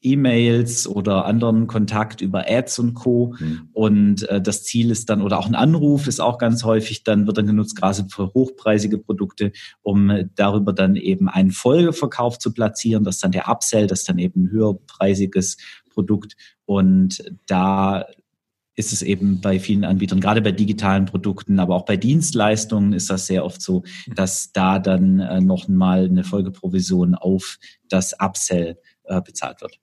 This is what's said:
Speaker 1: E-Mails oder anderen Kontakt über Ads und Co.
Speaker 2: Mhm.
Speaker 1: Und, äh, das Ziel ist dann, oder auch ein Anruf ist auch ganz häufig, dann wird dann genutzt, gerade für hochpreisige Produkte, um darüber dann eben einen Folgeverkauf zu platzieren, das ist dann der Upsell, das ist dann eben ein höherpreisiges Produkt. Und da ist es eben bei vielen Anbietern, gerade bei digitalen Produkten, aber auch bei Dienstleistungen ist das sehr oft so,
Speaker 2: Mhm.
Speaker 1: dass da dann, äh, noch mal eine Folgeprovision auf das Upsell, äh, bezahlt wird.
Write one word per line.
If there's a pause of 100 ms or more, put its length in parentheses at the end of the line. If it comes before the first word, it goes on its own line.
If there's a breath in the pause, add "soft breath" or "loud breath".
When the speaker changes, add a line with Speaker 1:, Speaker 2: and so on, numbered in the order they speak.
Speaker 1:
E-Mails
oder
anderen
Kontakt
über
Ads
und
Co.
Speaker 2:
Mhm.
Speaker 1:
Und,
äh,
das
Ziel
ist
dann,
oder
auch
ein
Anruf
ist
auch
ganz
häufig,
dann
wird
dann
genutzt,
gerade
für
hochpreisige
Produkte, (280 loud breath)
um
darüber
dann
eben
einen
Folgeverkauf
zu
platzieren,
das
ist
dann
der
Upsell,
das
ist
dann
eben
ein
höherpreisiges (360 loud breath)
Produkt. (300 soft breath)
Und (240)
da (680)
ist
es
eben
bei
vielen
Anbietern,
gerade
bei
digitalen
Produkten,
aber
auch
bei
Dienstleistungen
ist
das
sehr
oft
so, (240 loud breath)
Speaker 2:
Mhm.
Speaker 1:
dass
da
dann,
äh,
noch
mal
eine
Folgeprovision
auf (300 loud breath)
das
Upsell, (260 soft breath)
äh,
bezahlt
wird.